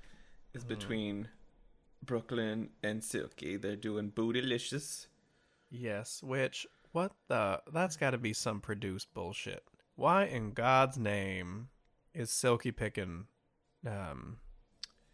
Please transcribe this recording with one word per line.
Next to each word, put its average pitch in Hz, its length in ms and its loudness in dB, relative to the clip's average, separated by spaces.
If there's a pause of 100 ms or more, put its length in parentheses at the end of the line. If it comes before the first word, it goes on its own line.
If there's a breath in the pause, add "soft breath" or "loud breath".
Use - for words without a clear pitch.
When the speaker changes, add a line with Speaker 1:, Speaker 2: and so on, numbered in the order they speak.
(540 soft breath)
Speaker 1:
is 120 80 -8
Speaker 2:
Mm-hmm. 123 80 -8
Speaker 1:
between 107 580 -2 (760)
Brooklyn 113 680 0 (140)
and 107 200 0
Silky. - 540 -4
They're 101 180 -2
doing 104 360 -2
Bootylicious. 123 960 0 (640 soft breath)
Speaker 2:
Yes, 110 500 -4
which, 131 460 0 (240)
what 185 220 0 (140)
the, 101 340 4 (120)
that's 170 240 2
gotta 131 220 2
be 113 140 0
some 107 280 -2
produced 101 540 -4
bullshit. 92 480 -6 (320)
Why 180 300 6
in 113 260 -2
God's 131 480 6
name 98 680 -2 (440)
is 120 160 -4
Silky 120 420 4
picking, 98 540 -4 (640)
um, 98 500 -6 (760 soft breath)